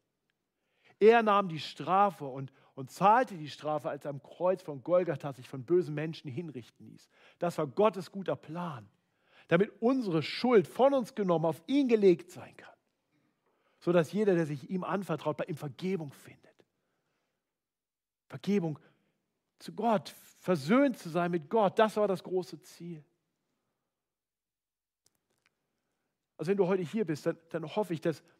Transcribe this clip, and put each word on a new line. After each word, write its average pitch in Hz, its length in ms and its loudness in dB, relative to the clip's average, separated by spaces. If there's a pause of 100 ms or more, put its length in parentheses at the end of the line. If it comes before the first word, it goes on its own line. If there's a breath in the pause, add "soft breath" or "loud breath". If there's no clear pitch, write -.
(1000 soft breath)
Er 226 240 8
nahm 202 260 2
die 156 100 -6
Strafe 170 680 0
und, 135 260 -10 (240 soft breath)
und 131 160 -14
zahlte 214 440 4
die 151 140 -12
Strafe, 143 400 -6
als 143 160 -10
er 147 60 -8
am 139 100 -12
Kreuz 185 400 -2
von 139 220 -12
Golgatha 165 500 0
sich - 160 -20
von 135 140 -12
bösen 160 320 0
Menschen 151 340 -8
hinrichten 127 580 -12
ließ. 110 220 -20 (300 soft breath)
Das 170 180 -2
war 156 80 -2
Gottes 190 460 0
guter 165 240 -6
Plan, 156 520 -12 (600 soft breath)
damit 180 240 2 (100)
unsere 226 400 2
Schuld 226 460 2
von 277 260 4
uns 254 220 -2
genommen 175 300 0
auf 160 220 -2
ihn 269 200 2
gelegt 202 440 4
sein - 240 -18
kann, - 200 -20 (1040)
sodass 175 320 2
jeder, 202 240 2
der 170 100 2
sich 143 240 -8
ihm 185 140 -4
anvertraut, 156 540 -4
bei - 80 -6
ihm 165 120 -8
Vergebung 156 560 -6
findet. - 520 -20 (1600)
Vergebung 170 500 -2 (840 soft breath)
zu - 140 -14
Gott, 214 360 0 (320)
versöhnt 190 560 2
zu - 120 -14
sein 175 220 -2
mit 165 180 -6
Gott, 208 300 2
das 220 180 2
war 208 100 2
das 185 160 -2
große 175 380 -6
Ziel. 170 420 -16 (3250)
Also 160 140 -4
wenn 202 60 2
du 190 100 4
heute 185 160 0
hier 196 220 -4
bist, 151 200 -4
dann, 165 120 -2 (120)
dann 160 260 -8
hoffe 208 180 -2
ich, 151 80 -6
dass, 156 220 -4 (160 soft breath)